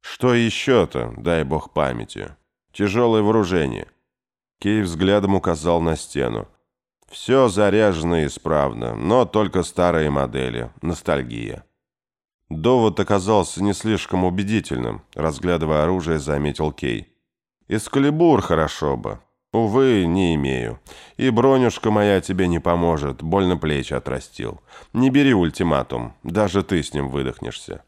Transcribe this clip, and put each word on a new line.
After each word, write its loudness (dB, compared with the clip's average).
"Что 0
ещё-то, 2
дай 0
бог -4
памяти?" -4
"Тяжёлое 2
вооружение". 0
Кей 0
взглядом 2
указал 0
на 0
стену. -6
"Всё 2
заряжено 2
и 0
исправно, -2
но 2
только 0
старые 2
модели. -4
Ностальгия". -6
Довод 2
оказался 0
не 0
слишком -2
убедительным, -2
разглядывая 0
оружие, 0
заметил -2
Кей. -8
"Экскалибур 2
хорошо 0
бы. -10
Увы, 2
не 2
имею. -4
И 0
бронюшка 2
моя 2
тебе -2
не 0
поможет, 0
больно 0
плечи -4
отрастил. -8
Не 2
бери 4
ультиматум, 0
даже 0
ты 0
с -8
ним -4
выдохнешься". -8